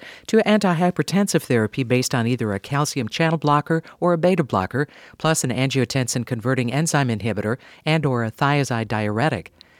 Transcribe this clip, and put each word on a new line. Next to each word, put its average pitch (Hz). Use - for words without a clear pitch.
to 220
antihypertensive 180
therapy 117
based 123
on 117
either 117
a 98
calcium 143
channel 165
blocker 147
or 175
a 170
beta 170
blocker, 113
plus 156
an 127
angiotensin 127
converting 120
enzyme 143
inhibitor 107
and 156
or 123
a 113
thiazide 135
diuretic. 107